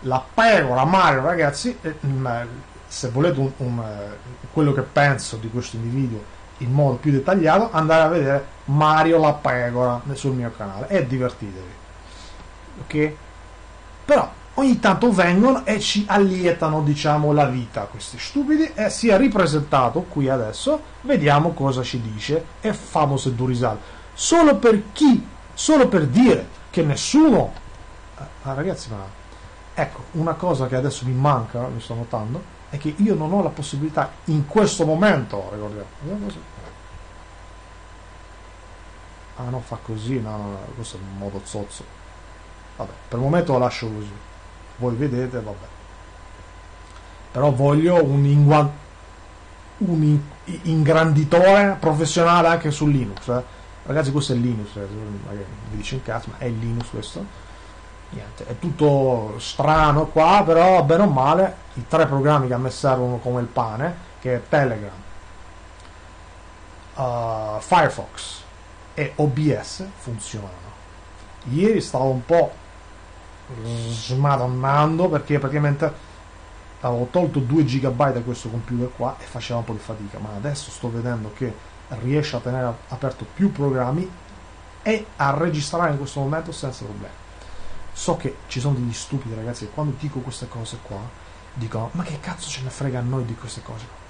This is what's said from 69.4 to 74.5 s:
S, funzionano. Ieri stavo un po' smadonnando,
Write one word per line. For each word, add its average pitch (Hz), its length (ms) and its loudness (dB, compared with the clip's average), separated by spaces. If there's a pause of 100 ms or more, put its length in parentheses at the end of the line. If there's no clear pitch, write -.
S, - 240 -12 (140)
funzionano. 104 540 -12 (960)
Ieri 180 320 2
stavo 135 240 -2
un 131 180 0
po' 165 300 4 (1400)
smadonnando, 135 1200 0